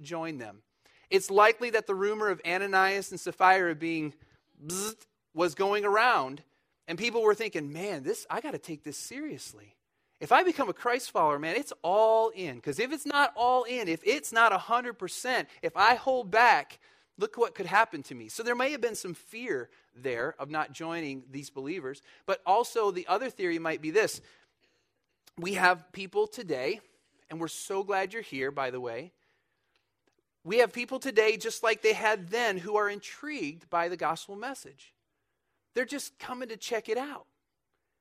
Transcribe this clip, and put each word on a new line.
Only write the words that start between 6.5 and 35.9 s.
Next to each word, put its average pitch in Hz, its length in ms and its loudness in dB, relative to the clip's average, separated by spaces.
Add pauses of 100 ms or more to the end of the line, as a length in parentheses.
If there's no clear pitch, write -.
and 170 120 -6
people 233 240 0
were 214 100 8
thinking, 180 400 -4
"Man, 170 300 -6
this, 196 260 -6
I 180 100 -4
gotta 240 200 -8
take 156 240 -12
this 143 140 -12
seriously. 160 800 -14 (420)
If 147 120 0
I 302 120 8
become 285 260 0
a 170 40 -4
Christ 247 360 -2
follower, 151 300 4
man, 160 160 -4
it's 285 260 -4
all 220 480 6
in. 156 320 -8
'Cause 143 160 -4
if 254 140 -2
it's 294 160 -8
not 285 280 2
all 247 280 4
in, 240 240 -4
if 165 180 -2
it's 285 260 0
not 226 220 6
a 185 60 2
hundred 240 400 -2
percent, 196 500 -4 (140)
if 165 120 -4
I 214 200 6
hold 247 340 -2
back, 208 480 6 (400)
look 208 200 -4
what 233 180 0
could 185 100 -8
happen 175 380 2
to - 100 -14
me." 113 160 -14
So - 140 -10
there 240 100 0
may 247 160 0
have 285 120 -4
been 226 120 -2
some 180 220 -10
fear 214 560 -8 (240)
there 127 420 -6
of 143 140 -10
not 156 220 -6
joining 160 580 -8
these 139 180 -14
believers. 139 540 -10 (240)
But 190 180 -2
also 208 460 2
the 180 160 -8
other 220 240 -2
theory 170 260 -4
might 160 240 -6
be 156 80 -6
this. 190 320 0 (1160)
We 185 180 -4
have 180 360 2
people 202 360 -2
today, 175 540 -6 (500)
and 160 80 -12
we're 165 80 -6
so 196 360 -6
glad 190 300 -2
you're 226 80 -10
here, 135 300 -6
by 135 180 -4
the 127 100 -8
way. 123 340 -10 (1300)
We 208 160 2
have 220 120 4
people 247 280 -8
today, 220 360 2
just 220 280 -8
like 220 180 0
they 220 120 4
had 202 360 -2
then, 214 300 -2
who 208 160 -6
are 208 140 2
intrigued 202 800 -10
by 170 180 -2
the 175 80 -6
gospel 160 380 -6
message. 226 580 -14 (800)
They're 247 120 -2
just - 340 -12